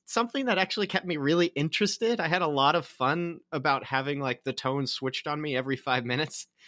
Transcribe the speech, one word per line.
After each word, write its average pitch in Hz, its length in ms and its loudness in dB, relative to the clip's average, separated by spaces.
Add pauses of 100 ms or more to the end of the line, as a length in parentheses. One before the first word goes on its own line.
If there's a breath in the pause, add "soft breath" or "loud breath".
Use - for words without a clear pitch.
something 247 400 0
that 202 120 2
actually 190 300 0
kept - 180 -2
me 175 120 -2
really 165 300 4
interested. 208 720 0
I 165 80 0
had 180 140 2
a 160 60 2
lot 143 280 4
of 165 100 0
fun 165 540 -2 (120)
about 139 340 0
having, 139 340 -2
like, 127 240 -4
the 113 100 -2
tone 135 320 0
switched - 420 -6
on 151 140 -4
me 147 140 -4
every 131 200 0
five 127 300 0
minutes, 135 400 -4 (220 loud breath)